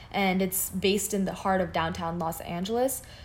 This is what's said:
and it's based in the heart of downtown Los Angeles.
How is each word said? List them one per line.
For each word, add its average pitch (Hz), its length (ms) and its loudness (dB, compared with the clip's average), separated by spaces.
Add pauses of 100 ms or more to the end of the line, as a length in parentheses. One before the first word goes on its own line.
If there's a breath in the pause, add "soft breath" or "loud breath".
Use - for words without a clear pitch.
(120)
and 190 300 4
it's - 280 0
based 196 440 2
in 196 120 2
the 175 80 -2
heart 190 260 2
of 175 140 0
downtown 170 440 -2
Los 165 240 -2
Angeles. 226 600 0 (240 loud breath)